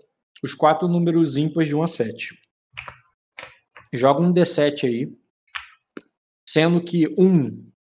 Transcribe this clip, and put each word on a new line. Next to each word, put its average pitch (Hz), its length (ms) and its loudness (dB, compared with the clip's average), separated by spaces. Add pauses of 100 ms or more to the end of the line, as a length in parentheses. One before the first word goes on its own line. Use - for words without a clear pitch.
(420)
os 139 120 -8
quatro 160 340 2
números 170 480 0
ímpares 156 320 -2
de 147 80 -2
um 156 60 0
a 170 40 0
sete. - 500 -6 (1600)
Joga 135 280 4
um 175 120 2
D 175 120 4
sete 147 420 0
aí, 120 260 -4 (1400)
sendo 165 340 2
que 170 240 0 (120)
um 165 460 2 (180)